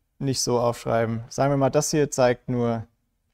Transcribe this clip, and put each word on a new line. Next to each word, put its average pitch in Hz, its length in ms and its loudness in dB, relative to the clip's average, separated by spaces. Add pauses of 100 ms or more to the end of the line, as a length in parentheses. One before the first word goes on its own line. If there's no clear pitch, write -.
(180)
nicht 135 240 -2
so 123 160 0
aufschreiben. 117 680 -2
Sagen 135 240 0
wir 143 60 2
mal, 135 120 2
das 147 200 0
hier 143 200 0
zeigt 123 380 2
nur 117 380 -2 (460)